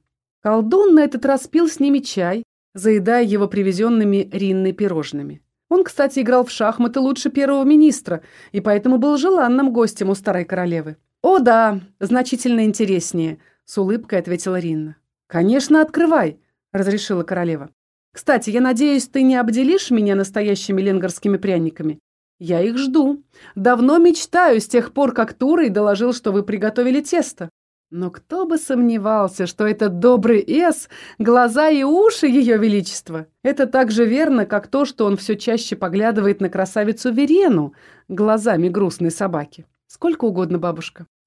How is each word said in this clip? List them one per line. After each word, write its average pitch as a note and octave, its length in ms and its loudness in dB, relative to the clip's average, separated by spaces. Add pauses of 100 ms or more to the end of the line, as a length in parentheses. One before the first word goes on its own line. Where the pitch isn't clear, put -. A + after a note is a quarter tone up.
(420)
Колдун A3+ 520 2
на D4+ 120 6
этот C4+ 200 -4
раз C4+ 220 0
пил D#4+ 220 0
с - 100 -6
ними C#4 200 2
чай, F#3+ 440 -4 (300)
заедая G#3+ 500 2
его G3+ 240 0
привезенными G3 840 0
Ринной F#3+ 440 -2
пирожными. D3+ 680 -6 (280)
Он, F4+ 160 2
кстати, C#4+ 340 -2
играл B3 240 2
в B3 80 -8
шахматы A#3+ 480 -2
лучше C4+ 300 -2
первого C#4 340 0
министра C#4 600 4 (280)
и G3+ 80 -4
поэтому G#3 380 2
был C#4+ 180 2
желанным C4+ 560 2
гостем A3+ 380 0
у G3 60 0
старой F#3 280 -4
королевы. E3+ 540 -6 (240)
"О F#4 180 4
да, A3+ 400 4 (220)
значительно A#3+ 640 0
интереснее", F3+ 720 -2 (240)
с - 140 -12
улыбкой G3+ 420 -2
ответила F3+ 400 -4
Ринна. D#3 380 -6 (300)
"Конечно, C4 540 2
открывай", D#4 600 0 (300)
разрешила G3 520 -4
королева. E3 460 -6 (440)
"Кстати, - 360 -2
я A3+ 120 0
надеюсь, C4 460 0
ты C4+ 160 -2
не C4 120 4
обделишь B3+ 560 0
меня G#3 240 2
настоящими G3 680 -2
ленгарскими F#3+ 560 -2
пряниками? E3 640 -4 (400)
Я E3+ 220 -2
их A#3 160 -2
жду. C#4 460 0 (320)
Давно B3 440 2
мечтаю E4+ 600 2
с G#3 80 -4
тех A#3+ 260 -2
пор, C4+ 200 0
как A3+ 200 -2
Турой D4 360 0
доложил, G#3 440 0
что A#3 180 -4
вы G3+ 120 0
приготовили A3 580 -2
тесто". D4 480 -4 (440)
Но F3 160 -6
кто F4 360 -8
бы E4 120 -2
сомневался, A3 880 0
что G#3+ 220 -4
этот G#3+ 320 -2
добрый A3+ 480 4
Эс – D#4+ 400 0 (320)
глаза A#3+ 500 2
и C#4+ 140 2
уши F4 440 2
ее A#3+ 300 2
величества. F#3+ 720 -4 (160)
Это C#4 240 0
так C4 240 0
же A#3 140 2
верно, B3+ 400 2
как G#3 220 -4
то, C#4 180 -2
что A#3+ 200 -4
он G3+ 120 0
все G#3 180 -4
чаще A3+ 400 -4
поглядывает G3+ 640 -2
на F#3+ 80 -2
красавицу G#3 640 -2
Верену C4+ 640 2 (340)
глазами G#3 640 0
грустной F3 420 -2
собаки. E3 540 -8 (220)
"Сколько E4 360 -4
угодно, F3+ 340 -2
бабушка", E3+ 480 -8 (220)